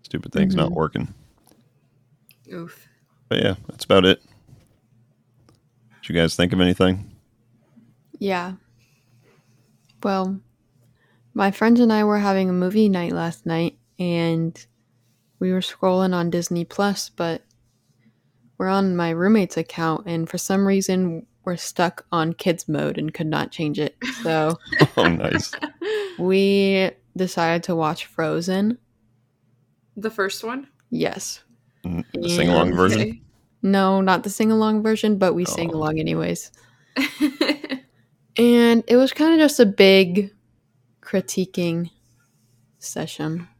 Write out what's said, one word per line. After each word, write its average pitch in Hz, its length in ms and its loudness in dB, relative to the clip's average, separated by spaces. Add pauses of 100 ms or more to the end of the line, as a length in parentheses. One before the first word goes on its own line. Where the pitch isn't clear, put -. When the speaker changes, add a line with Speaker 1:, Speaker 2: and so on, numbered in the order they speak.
Speaker 1:
Stupid - 300 -12
things - 240 0
not 80 140 2
Speaker 2:
Mm-hmm. - 60 -6
Speaker 1:
working. - 380 -4 (1400)
Speaker 3:
Oof. 170 360 -18 (400)
Speaker 1:
But - 160 -2
yeah, 98 120 0 (120)
that's - 180 -16
about 95 200 6
it. 95 160 4 (1800)
Did - 80 -16
you - 100 -4
guys 82 160 2
think 87 180 2
of 92 80 2
anything? 92 440 2 (1160)
Speaker 2:
Yeah. 185 340 -4 (1500)
Well, 190 360 -2 (920)
my 196 180 0
friends 233 280 4
and 233 120 6
I 214 120 4
were 208 160 2
having 190 300 0
a 185 40 0
movie 190 360 2
night 175 240 -2
last 170 320 -6
night, 165 320 -2 (200)
and 165 680 -2 (760)
we 185 120 -2
were 185 100 0
scrolling 185 520 -2
on 170 160 -2
Disney 170 360 -4
Plus, 202 440 -4
but 170 320 -6 (1160)
we're 185 100 -2
on 190 300 0
my 170 140 -2
roommate's 185 440 2
account, 165 500 -4
and 170 220 -4
for - 100 -10
some 196 300 0
reason, 185 580 0 (200)
we're 180 100 -4
stuck - 560 -6
on 165 220 -2
kids - 340 -4
mode 147 300 -4
and 151 160 -6
could 160 140 -6
not 156 240 -4
change 151 280 -6
it. 151 160 -4 (260)
So 160 380 -2 (180)
Speaker 1:
<laughs> - 200 2
Oh, 92 100 2
nice. - 460 -2 (340)
Speaker 2:
<laughs> 403 320 -6
we 196 720 0 (240)
decided 170 480 -2
to 180 140 -4
watch 160 280 -4
Frozen. 185 720 -2 (1160)
Speaker 3:
The 214 160 -8
first 202 320 -4
one? 254 240 -10 (220)
Speaker 2:
Yes. - 520 -6 (440)
Speaker 1:
N-, 87 260 -6
the - 80 -10
Speaker 2:
And - 120 -4
Speaker 1:
sing-along 85 420 2
version? 95 280 2
Speaker 3:
Okay. 110 200 -4 (400)
Speaker 2:
No, 196 400 2
not 190 220 2
the 208 60 -6
sing-along 214 540 2
version, 220 340 0
but 185 180 2
we 180 100 -2
sang 170 280 -4
Speaker 1:
Oh. 160 40 -4
Speaker 2:
along 156 220 -2
anyways. 165 520 -4 (460)
Speaker 3:
<laughs> 277 340 -2 (1040)
Speaker 2:
And 233 500 6
it 240 80 4
was 254 160 6
kinda 320 260 4
just 294 220 4
a 240 60 10
big 190 680 4 (680)
critiquing 175 880 -4 (880)
session. 160 720 -10 (100)